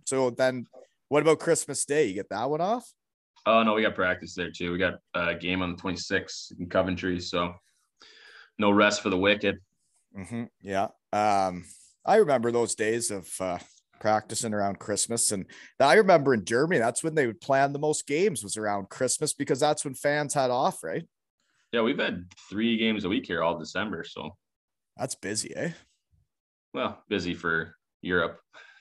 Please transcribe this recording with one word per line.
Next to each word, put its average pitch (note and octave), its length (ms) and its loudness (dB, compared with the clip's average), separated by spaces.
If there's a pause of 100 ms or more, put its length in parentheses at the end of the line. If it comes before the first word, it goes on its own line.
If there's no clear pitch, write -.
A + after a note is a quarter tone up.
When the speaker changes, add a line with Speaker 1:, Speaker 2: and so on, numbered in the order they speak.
Speaker 1:
So C3 240 0
then B2+ 360 -2 (420)
what D3 140 4
about D#3 180 4
Christmas D3 440 -2
Day? C#3+ 220 2
You F#2+ 80 -4
get G2 160 -8
that A2 180 -4
one D3+ 120 -2
off? A3 280 -4 (560)
Speaker 2:
Oh, A2+ 200 6
no, A2 100 2
we A2 80 2
got G#2+ 140 0
practice F2+ 380 -2
there E2+ 160 -6
too. F2 220 -4
We F2 60 -2
got F2 160 0 (200)
a F2 200 0
game F2 280 -2
on F2 100 -2
the E2+ 40 -10
twenty-sixth F2+ 840 -6
in F2 100 -8
Coventry, F#2 520 0
so F2 340 -4 (1040)
no G#2 120 4
rest G#2 320 4
for G#2+ 80 0
the F#2 80 2
wicked. G2+ 400 2 (580)
Speaker 1:
Mm-hmm. A#2 280 -10 (180)
Yeah. G2 260 -2 (240)
Um, G2 520 2 (400)
I G3 120 6
remember C3+ 360 4
those A#2 240 2
days A2+ 340 0
of, F#2+ 180 -8 (120)
uh, F2+ 180 -2 (420)
practicing G#2+ 540 0
around G2+ 240 -2
Christmas. - 540 -2
And F#2+ 140 -4 (340)
I C3+ 140 6
remember F3 400 6
in G2+ 100 0
Germany, D3 340 2
that's A#2+ 240 0
when D#3+ 120 -4
they D3 120 2
would A2 140 -6
plan C#3 320 2
the C#3+ 60 -6
most D3+ 280 -2
games D3+ 380 0
was F#2+ 120 -8
around G2+ 320 -2
Christmas - 460 -2
because C#3+ 240 -2
that's D3 260 0
when C#3 100 -8
fans D3 400 -2
had C3+ 160 2
off, C#3+ 340 0
right? A2 200 -6 (680)
Speaker 2:
Yeah, A2+ 100 0
we've B2 160 0
had F#2 260 -6 (240)
three A2+ 280 0
games A2 280 0
a F2+ 40 -2
week G#2 180 -2
here E2 160 -2
all E2 160 0
December, F2 460 -6
so. - 320 -12 (600)
Speaker 1:
That's B2+ 200 -6
busy, - 400 -6
eh? E3 160 -4 (1000)
Speaker 2:
Well, A2+ 360 -6
busy F2+ 260 -2
for E2 400 -2 (280)
Europe. E2+ 380 0 (400)